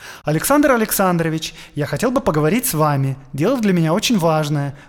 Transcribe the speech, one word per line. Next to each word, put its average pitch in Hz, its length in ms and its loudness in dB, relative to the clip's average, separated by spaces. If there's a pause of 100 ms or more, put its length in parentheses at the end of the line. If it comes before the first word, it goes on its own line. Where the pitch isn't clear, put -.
(240)
"Александр 277 480 2
Александрович, 175 800 0 (220)
я 143 100 -2
хотел 202 260 -2
бы 262 80 0
поговорить 160 460 0
с - 80 -4
вами. 143 420 0 (180)
Дело 190 260 0
для 202 140 2
меня 165 200 2
очень 214 240 0
важное. 151 580 0 (140)